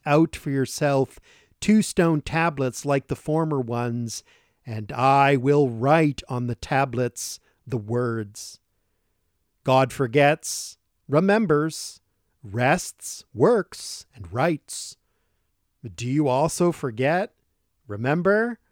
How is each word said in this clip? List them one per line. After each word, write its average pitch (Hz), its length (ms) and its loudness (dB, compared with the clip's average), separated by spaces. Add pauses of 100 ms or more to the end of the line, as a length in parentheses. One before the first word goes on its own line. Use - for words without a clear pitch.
out 151 300 2
for - 160 -8
yourself 139 680 0 (400)
two 214 220 4
stone 165 400 2
tablets 143 640 -2
like 139 220 0
the 139 80 -4
former 156 440 -2
ones, 120 640 -4 (400)
and 110 280 -10
I 139 460 4
will 139 320 2
write 139 600 2
on 123 160 -4
the 120 80 -4
tablets 127 840 -4 (260)
the 117 140 -4
words.'" 113 800 -6 (1040)
God 131 280 4
forgets, 143 840 0 (300)
remembers, 160 920 0 (440)
rests, 123 920 -2
works, - 800 0
and 87 180 -16
writes. 143 680 -4 (960)
Do 120 120 -8
you 147 200 0
also 156 440 0
forget, 143 600 -2 (540)
remember, 175 720 0 (120)